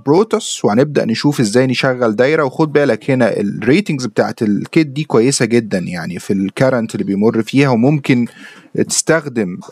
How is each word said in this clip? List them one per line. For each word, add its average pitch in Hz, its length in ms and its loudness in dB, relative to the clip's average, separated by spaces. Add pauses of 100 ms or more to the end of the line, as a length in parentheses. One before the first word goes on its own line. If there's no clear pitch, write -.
بروتوس، - 580 0
وهنبدا 127 400 2
نشوف 117 360 0
ازاي 120 260 2
نشغل 123 500 0
دايره. 147 280 2
وخد 151 280 -2
بالك 143 380 0
هنا 120 300 0
الريتنجز 123 680 -2
بتاعت 110 360 -2
الكيت 110 440 0
دي 143 180 -6
كويسه 127 400 2
جدًا، 110 340 0
يعني 87 400 -8
في - 140 -6
الكارنت 113 640 -2
اللي 104 100 -4
بيمر 107 380 0
فيها، 139 260 2
وممكن 123 580 2 (600)
تستخدم، 131 720 -2 (140)